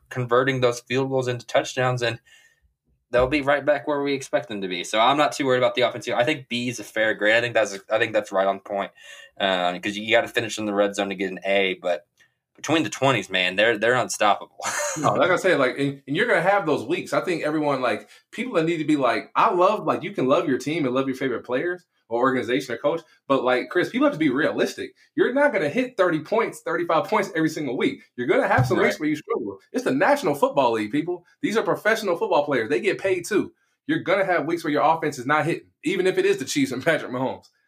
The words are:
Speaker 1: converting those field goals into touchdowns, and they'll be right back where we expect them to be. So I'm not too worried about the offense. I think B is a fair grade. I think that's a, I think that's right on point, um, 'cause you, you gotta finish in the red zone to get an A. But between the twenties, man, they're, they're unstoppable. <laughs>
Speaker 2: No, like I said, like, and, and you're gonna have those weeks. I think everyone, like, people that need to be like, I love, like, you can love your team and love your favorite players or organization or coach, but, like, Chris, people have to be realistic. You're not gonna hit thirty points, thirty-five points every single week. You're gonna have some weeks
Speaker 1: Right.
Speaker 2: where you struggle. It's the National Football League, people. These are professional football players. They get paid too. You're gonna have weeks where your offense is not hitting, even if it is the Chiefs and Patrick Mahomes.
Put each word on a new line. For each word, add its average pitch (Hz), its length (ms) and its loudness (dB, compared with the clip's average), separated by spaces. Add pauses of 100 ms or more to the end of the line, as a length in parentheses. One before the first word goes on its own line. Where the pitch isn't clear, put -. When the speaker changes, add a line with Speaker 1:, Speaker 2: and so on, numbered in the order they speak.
Speaker 1:
converting 127 520 0
those 120 200 2
field 135 280 -2
goals 131 180 0
into 120 180 -6
touchdowns, 127 560 0
and 120 180 -2 (920)
they'll 123 180 4
be 147 140 0
right 139 240 0
back 143 220 0
where 143 140 -2
we 143 120 -2
expect 135 360 -4
them 101 120 -6
to 95 60 -4
be. 90 160 -4
So 107 160 -2
I'm 131 180 4
not 147 140 2
too 143 140 -4
worried 127 140 2
about 123 160 2
the 127 60 0
offense. 120 280 -2
I 117 140 2
think 143 260 -2
B 120 180 -4
is 113 120 -6
a 104 40 -12
fair 110 300 0
grade. 104 220 2
I 117 60 4
think 120 120 -4
that's 104 200 2
a, 98 60 -12 (100)
I 110 100 0
think 113 140 0
that's 104 180 0
right 98 160 2
on 98 120 -2
point, 98 320 -6 (480)
um, 92 400 0
'cause 98 160 -6
you, 107 80 -8
you 110 80 -4
gotta 113 160 4
finish 110 300 -4
in 110 80 -4
the 104 80 -2
red 101 200 2
zone 98 160 -2
to 98 60 -6
get 95 160 -4
an 90 140 -10
A. 98 360 2
But 87 240 -2 (500)
between 156 280 0
the 104 60 -6
twenties, 127 400 0
man, 92 260 0
they're, 110 220 2
they're 117 180 2
unstoppable. 104 680 0
<laughs> - 40 -10 (320)
Speaker 2:
No, 127 160 0
like 139 160 2
I 180 60 4
said, 165 240 2
like, 127 180 0
and, 139 300 -2
and 143 100 -2
you're 226 80 2
gonna 196 160 2
have 190 240 2
those 131 180 0
weeks. 135 300 -4
I 147 80 2
think 160 220 -4
everyone, 147 380 0
like, 110 280 -2 (220)
people 240 240 -8
that 160 100 2
need 170 120 0
to 156 60 -4
be 151 120 2
like, 117 400 0
I 196 180 4
love, 185 320 2
like, 127 160 0
you 180 100 -8
can 135 160 -2
love 160 220 2
your 127 80 2
team 151 280 -4
and 123 100 -2
love 135 120 0
your 127 80 -4
favorite 120 300 -4
players 170 400 -4 (240)
or 117 100 -2
organization 127 540 0
or 113 60 -8
coach, 165 220 -2 (260)
but, 135 160 2
like, 123 260 0
Chris, 175 200 0
people 247 180 2
have 143 60 2
to 151 60 -8
be 151 120 4
realistic. 123 640 -2 (180)
You're 233 200 2
not 285 200 4
gonna 156 160 0
hit 247 280 -2
thirty 170 240 2
points, 208 400 -2
thirty-five 170 420 0
points 208 320 0
every 160 140 2
single 143 280 -4
week. - 240 -2 (140)
You're 123 100 -4
gonna 214 220 2
have 220 180 4
some - 120 0
weeks 226 180 2
Speaker 1:
Right. - 60 -10
Speaker 2:
where 151 80 0
you 151 80 -2
struggle. 104 420 -6 (120)
It's - 120 -4
the 151 80 0
National 185 420 2
Football 139 380 2
League, 107 200 -2
people. 165 360 -4 (140)
These 208 160 -2
are 214 60 2
professional 190 540 0
football 170 260 2
players. 120 280 -2
They 147 100 0
get 165 160 0
paid 185 280 -2
too. - 280 -2 (320)
You're 151 140 0
gonna 175 260 0
have 165 220 0
weeks 170 160 -4
where 151 100 -2
your 147 80 2
offense 151 380 0
is 120 80 -8
not 147 180 2
hitting, - 220 -4 (160)
even 185 240 0
if 185 100 2
it 185 80 2
is 196 140 2
the 131 60 -6
Chiefs 135 260 0
and 113 120 -6
Patrick 139 280 0
Mahomes. 123 380 -6 (180)